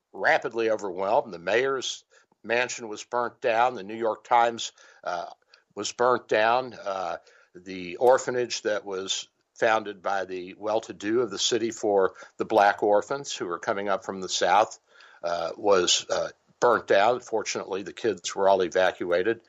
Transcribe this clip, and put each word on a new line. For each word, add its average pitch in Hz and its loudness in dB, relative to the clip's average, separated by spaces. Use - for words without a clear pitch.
rapidly 113 0
overwhelmed. 101 -2
The 85 -12
mayor's 123 -2
mansion 120 -2
was 104 -12
burnt 120 -4
down. 123 2
The 101 -10
New 107 -10
York 110 -2
Times, 117 2
uh, 87 -6
was 101 -8
burnt 120 2
down. 117 2
Uh, 92 -6
the 90 -12
orphanage 123 2
that 104 -2
was 95 -6
founded 107 0
by 95 -4
the 92 -10
well-to-do 107 -2
of 113 -2
the 95 -8
city 113 0
for 101 2
the 104 -4
black 101 4
orphans 113 0
who 117 -6
were 87 -6
coming 101 -4
up 95 -2
from 95 -8
the 92 -8
South, 98 2
uh, 85 -4
was, 95 2
uh, 85 -2
burnt 113 4
down. 113 4
Fortunately, 101 -4
the 87 -12
kids - -4
were 98 2
all 98 6
evacuated. 92 0